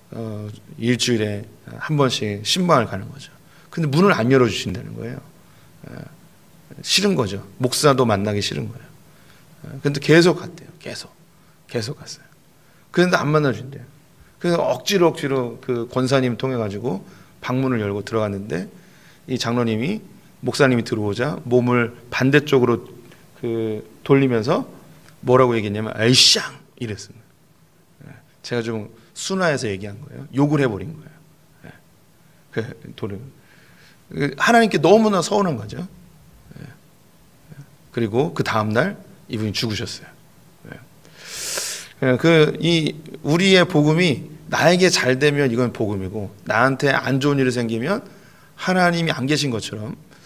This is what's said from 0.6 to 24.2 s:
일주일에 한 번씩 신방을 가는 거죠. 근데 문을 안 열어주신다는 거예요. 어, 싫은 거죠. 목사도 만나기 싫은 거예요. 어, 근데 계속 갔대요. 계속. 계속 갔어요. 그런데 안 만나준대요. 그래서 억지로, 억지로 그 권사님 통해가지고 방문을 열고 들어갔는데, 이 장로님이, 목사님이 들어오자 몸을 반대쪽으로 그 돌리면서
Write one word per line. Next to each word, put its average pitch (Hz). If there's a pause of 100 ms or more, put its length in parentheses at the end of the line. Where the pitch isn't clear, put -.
일주일에 110 (320)
한 -
번씩 110
신방을 160
가는 98
거죠. - (380)
근데 165
문을 170
안 117
열어주신다는 95
거예요. 113 (600)
어, - (800)
싫은 196
거죠. 101 (120)
목사도 131
만나기 104
싫은 -
거예요. - (760)
어, -
근데 139
계속 165
갔대요. - (120)
계속. - (540)
계속 123
갔어요. - (680)
그런데 175
안 143
만나준대요. 147 (500)
그래서 175
억지로, 170
억지로 131
그 117
권사님 127
통해가지고 120 (340)
방문을 127
열고 101
들어갔는데, 101 (600)
이 127
장로님이, 120 (400)
목사님이 123
들어오자 110
몸을 123 (140)
반대쪽으로 131 (540)
그 113 (140)
돌리면서 139 (540)